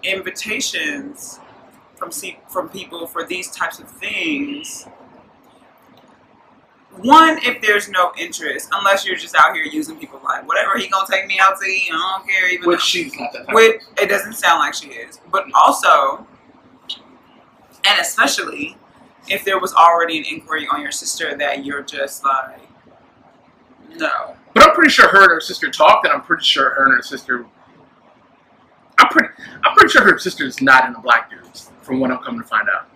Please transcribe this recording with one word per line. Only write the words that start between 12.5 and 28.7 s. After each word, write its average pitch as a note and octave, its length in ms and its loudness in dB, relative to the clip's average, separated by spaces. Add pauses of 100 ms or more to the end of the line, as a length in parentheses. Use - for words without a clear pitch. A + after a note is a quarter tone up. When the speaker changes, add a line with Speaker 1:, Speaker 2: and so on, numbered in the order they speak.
Speaker 1:
Even F3 180 -2
Speaker 2:
Which F3 120 2
Speaker 1:
though - 40 -2
Speaker 2:
she's - 340 -4
not - 140 -10
that - 140 -16
type A3 80 -6
Speaker 1:
Which, A3+ 220 6
Speaker 2:
of - 260 -14
Speaker 1:
it F#3+ 80 -2
doesn't G3+ 240 -4
sound E3+ 260 0
like D3 140 -4
she - 140 -12
is. A#2 300 -18 (120)
But - 240 -4
also, C#3+ 720 2 (1600)
and G3 120 2
especially, - 800 -4 (500)
if F#3+ 160 -6
there F#3+ 160 0
was F#3 140 -4
already E3 460 4
an D3 80 -8
inquiry D#3 440 -10
on D3 120 -4
your D3 100 -10
sister - 440 -8
that C#3+ 280 -6
you're C#3+ 180 -10
just C#3 420 -10
like, C3+ 360 -4 (1400)
"No." - 400 -6 (160)
Speaker 2:
But B3+ 160 8
I'm - 60 6
pretty D#4+ 160 6
sure - 180 6
her G3 140 6
and F#3+ 80 8
her D#3+ 100 0
sister - 300 -8
talked, - 340 4
and - 80 2
I'm C3+ 100 -2
pretty - 220 -4
sure C3+ 300 2
her C3+ 100 0
and C3+ 100 4
her A#2+ 80 0
sister, B2 440 -8 (1500)